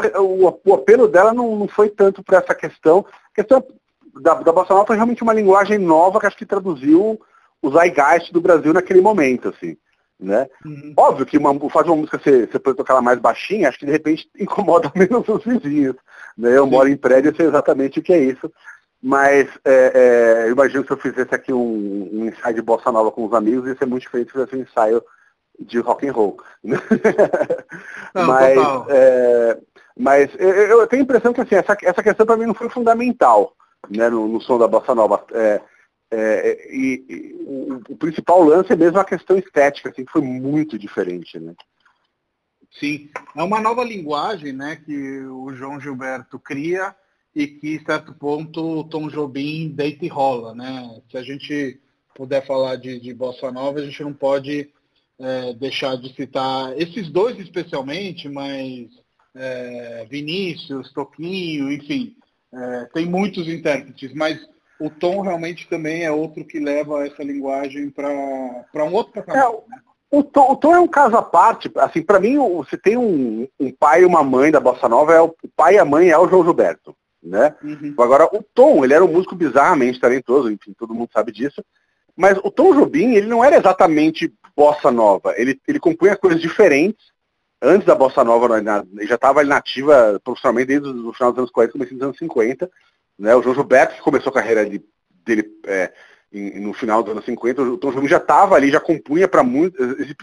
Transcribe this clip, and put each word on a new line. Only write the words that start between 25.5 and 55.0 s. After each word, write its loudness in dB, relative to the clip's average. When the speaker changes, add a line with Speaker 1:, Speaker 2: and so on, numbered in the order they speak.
Speaker 1:
de -8
rock -2
and -4
roll. -2
<laughs> -4
Speaker 2:
Não, -2
Speaker 1:
Mas, 4
Speaker 2:
total. 0
Speaker 1:
é, 4
mas 2
eu, 2
eu 2
tenho 0
a 0
impressão 0
que, -2
assim, 0
essa, 0
essa -2
questão 2
pra 2
mim -4
não -4
foi -8
fundamental, 2
né, 0
no, -2
no -4
som -2
da 4
bossa 0
nova. 0
É, 0
É, -2
é, -12
e, -4
e -16
o, -12
o -16
principal 2
lance 4
é 4
mesmo 2
a 0
questão -4
estética, -2
assim, -14
que -20
foi -2
muito -6
diferente, -10
né? -18
Speaker 2:
Sim, -10
é -8
uma -2
nova -2
linguagem, -8
né, -12
que -12
o -16
João -14
Gilberto -12
cria -8
e -4
que, -12
em -14
certo -8
ponto, -8
o -10
Tom -10
Jobim -8
deita -8
e -10
rola, -6
né? -16
Se -14
a -10
gente -10
puder -6
falar -4
de, -14
de -16
bossa -10
nova, -8
a -8
gente -14
não -12
pode, -6